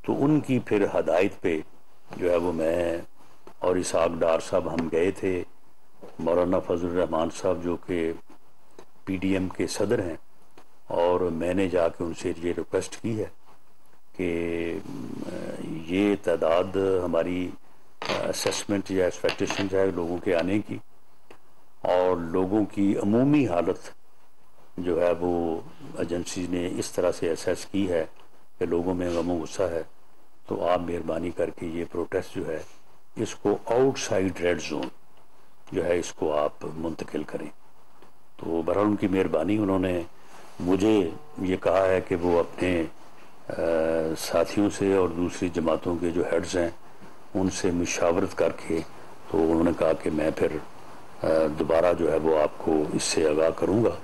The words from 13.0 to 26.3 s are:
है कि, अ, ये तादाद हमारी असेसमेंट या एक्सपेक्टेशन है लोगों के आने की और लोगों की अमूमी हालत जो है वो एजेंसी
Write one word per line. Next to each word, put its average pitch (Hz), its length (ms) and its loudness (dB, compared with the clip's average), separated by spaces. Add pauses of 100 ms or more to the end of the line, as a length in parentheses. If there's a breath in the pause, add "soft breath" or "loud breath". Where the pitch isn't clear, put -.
है 107 180 -4 (880)
कि, 87 100 0 (420)
अ, - 920 -8 (300)
ये 101 240 4
तादाद 92 880 2
हमारी 87 480 0 (500)
असेसमेंट - 880 -2
या 92 160 4
एक्सपेक्टेशन 98 680 0
है 95 240 4
लोगों 87 220 -2
के 92 140 0
आने 87 260 2
की - 220 -4 (1040)
और 90 360 4
लोगों 92 440 2
की 101 300 2
अमूमी 131 500 6
हालत 87 500 0 (840)
जो 87 220 2
है 87 120 6
वो 85 520 0 (360)
एजेंसी 87 480 -4